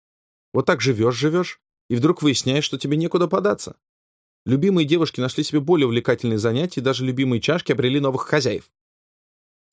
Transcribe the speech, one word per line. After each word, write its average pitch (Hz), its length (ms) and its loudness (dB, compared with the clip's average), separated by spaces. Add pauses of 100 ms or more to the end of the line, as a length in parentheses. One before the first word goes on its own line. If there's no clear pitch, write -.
(540)
Вот 127 120 0
так 170 140 2
живешь, 120 360 2
живешь, 156 440 -2 (300)
и 120 60 0
вдруг 147 260 2
выясняешь, 139 420 0
что - 140 -6
тебе 143 200 -2
некуда 175 300 0
податься. 196 500 -2 (680)
Любимые 160 400 2
девушки 156 340 0
нашли 127 240 -2
себе 147 160 0
более 147 280 2
увлекательные 117 500 0
занятия, 120 440 -2
и - 20 -8
даже 131 200 0
любимые 127 380 0
чашки 156 300 -2
обрели 127 280 0
новых 135 220 -2
хозяев. 131 480 -2 (1040)